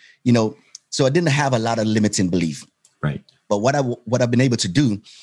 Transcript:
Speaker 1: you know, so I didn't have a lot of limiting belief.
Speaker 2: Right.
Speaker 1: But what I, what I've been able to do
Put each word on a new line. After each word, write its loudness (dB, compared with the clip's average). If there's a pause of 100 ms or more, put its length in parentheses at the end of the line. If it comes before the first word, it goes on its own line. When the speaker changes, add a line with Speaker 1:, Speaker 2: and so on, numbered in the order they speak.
(240)
Speaker 1:
you 4
know, 2 (340)
so 0
I 4
didn't 2
have 0
a 0
lot -2
of 0
limiting 0
belief. -4 (360)
Speaker 2:
Right. -6 (260)
Speaker 1:
But 0
what 0
I, 0
what -4
I've 0
been 2
able 2
to -4
do 0 (220)